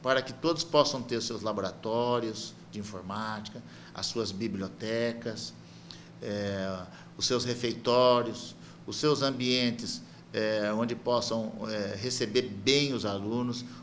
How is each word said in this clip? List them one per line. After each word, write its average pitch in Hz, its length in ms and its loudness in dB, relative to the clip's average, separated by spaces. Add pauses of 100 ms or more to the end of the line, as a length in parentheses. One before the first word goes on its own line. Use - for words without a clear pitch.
para 131 200 4
que 127 120 -6
todos 160 300 0
possam 139 380 4
ter 117 200 0
seus 110 200 -4
laboratórios 110 1120 0 (180)
de 107 80 -8
informática, 104 840 -6 (300)
as - 140 -4
suas 110 240 -2
bibliotecas, 110 1200 -4 (680)
é, 98 580 -2 (360)
os - 100 -2
seus 123 200 2
refeitórios, 120 1120 4 (300)
os 107 120 -6
seus 151 240 4
ambientes, 123 800 2 (320)
é, 107 400 2
onde 113 220 0
possam, 113 580 0 (160)
é, 101 260 -2
receber 123 460 0
bem 131 520 2
os 107 120 -2
alunos, 110 580 -2 (200)